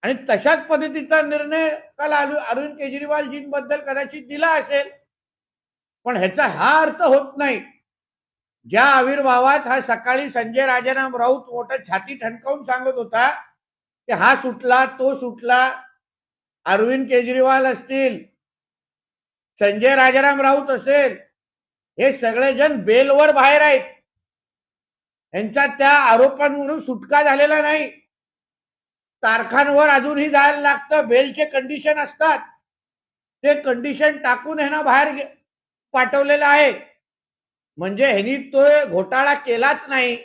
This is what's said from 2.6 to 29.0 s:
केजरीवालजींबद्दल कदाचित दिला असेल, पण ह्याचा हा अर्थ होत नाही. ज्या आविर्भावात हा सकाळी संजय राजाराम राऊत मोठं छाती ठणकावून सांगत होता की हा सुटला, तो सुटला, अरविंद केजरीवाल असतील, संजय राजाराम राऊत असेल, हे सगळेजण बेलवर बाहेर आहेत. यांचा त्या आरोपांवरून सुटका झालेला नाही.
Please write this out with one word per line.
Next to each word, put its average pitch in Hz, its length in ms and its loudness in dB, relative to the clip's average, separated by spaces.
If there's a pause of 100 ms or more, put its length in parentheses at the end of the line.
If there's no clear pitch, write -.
केजरीवालजींबद्दल 285 1040 -6
कदाचित 277 460 -10
दिला 302 220 -2
असेल, 285 400 -2 (1160)
पण 240 100 -4
ह्याचा 269 320 -2
हा 180 220 -2 (100)
अर्थ 311 220 -2
होत 277 360 0
नाही. 277 220 -4 (1040)
ज्या 202 220 2
आविर्भावात 269 800 2
हा 254 200 -2
सकाळी 247 440 -2
संजय 233 360 -2
राजाराम 262 500 -2
राऊत 247 320 0
मोठं 247 400 -8
छाती 190 280 -6
ठणकावून 240 480 -8
सांगत 254 300 -4
होता 233 360 -2
की - 840 -14
हा 190 240 4
सुटला, 254 520 0
तो 262 280 -4
सुटला, 247 460 -2 (1040)
अरविंद 226 420 0
केजरीवाल 262 580 2
असतील, 254 560 -4 (1400)
संजय 214 340 2
राजाराम 269 460 2
राऊत 277 300 2
असेल, 262 420 0 (840)
हे 269 140 2
सगळेजण 254 720 0
बेलवर 277 480 4
बाहेर 285 300 6
आहेत. 285 180 4 (1500)
यांचा 220 320 -2
त्या 277 240 2
आरोपांवरून 277 920 2
सुटका 262 420 -2
झालेला 294 400 2
नाही. 302 280 -2 (1300)